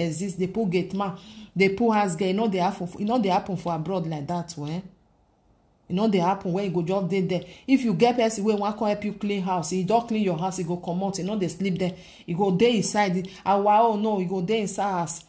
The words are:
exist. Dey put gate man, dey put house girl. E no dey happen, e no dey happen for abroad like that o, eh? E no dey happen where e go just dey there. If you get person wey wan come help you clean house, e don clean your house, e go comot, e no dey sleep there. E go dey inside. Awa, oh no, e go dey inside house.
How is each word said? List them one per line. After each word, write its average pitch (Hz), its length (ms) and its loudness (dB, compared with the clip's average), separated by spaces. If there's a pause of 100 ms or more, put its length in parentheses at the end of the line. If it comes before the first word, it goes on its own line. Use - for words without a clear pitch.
exist. 175 340 -4
Dey 185 80 0
put 208 220 -2
gate 185 240 -2
man, 190 240 -4 (380)
dey 190 140 4
put 220 220 2
house 208 240 2
girl. 185 140 0
E 185 40 2
no 220 140 2
dey 190 120 0
happen, 180 300 -2 (100)
e 202 40 -4
no 226 160 2
dey 196 100 2
happen 185 280 0
for 175 160 -4
abroad 165 340 -2
like 151 200 -6
that 170 300 -6
o, 147 80 -8
eh? 165 160 -6 (1080)
E - 40 -6
no 202 140 2
dey 196 120 4
happen 185 320 0
where 196 140 0
e 190 40 -2
go 175 120 0
just 185 280 -2
dey 190 120 0
there. 175 220 0 (240)
If 262 160 4
you 220 100 2
get 240 240 4
person 220 260 0
wey 214 120 2
wan 202 220 -2
come 220 100 -2
help 208 180 -2
you 202 80 -4
clean 202 300 -2
house, 180 300 -2
e 185 100 0
don 226 240 2
clean 214 160 0
your 180 140 0
house, 180 220 -4
e 185 40 -4
go 175 140 -4
comot, 185 420 -4
e 233 40 -4
no 208 140 -4
dey 185 100 0
sleep 180 300 -2
there. 180 160 -2 (320)
E 170 80 -4
go 196 180 2
dey 226 260 4
inside. 185 520 0 (160)
Awa, 202 380 6
oh 226 140 4
no, 214 220 0
e 185 60 0
go 185 160 -2
dey 214 200 0
inside 196 300 -2
house. 170 380 -4